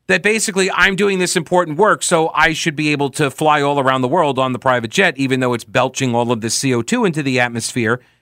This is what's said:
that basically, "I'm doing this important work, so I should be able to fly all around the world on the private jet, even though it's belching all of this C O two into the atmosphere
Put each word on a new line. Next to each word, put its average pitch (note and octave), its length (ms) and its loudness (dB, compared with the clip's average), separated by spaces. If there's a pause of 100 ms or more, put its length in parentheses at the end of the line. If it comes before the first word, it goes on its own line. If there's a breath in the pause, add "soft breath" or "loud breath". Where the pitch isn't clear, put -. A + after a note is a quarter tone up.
that F#3 140 0
basically, G3+ 500 0
"I'm F#3 260 2
doing G3 220 0
this F3+ 180 -2
important F3 400 0
work, F#3 260 2
so D#3+ 300 0
I D#3+ 180 4
should D#3 240 -4
be D3+ 140 -2
able C#3+ 220 0
to C#3 200 -2
fly D3+ 300 0
all C#3+ 180 0
around C3 220 2
the B2 80 0
world D3 280 0
on C3 140 0
the A#2+ 80 -6
private B2 320 0
jet, F3+ 260 0
even C3+ 220 0
though B2+ 140 0
it's A2+ 100 -4
belching B2+ 500 -2
all A#2 200 0
of A2 80 -2
this A2+ 140 -4
C C3+ 180 -2
O A#2 80 0
two A3+ 240 -2
into D#3 180 -2
the B2+ 160 0
atmosphere A#2 640 -2 (200 soft breath)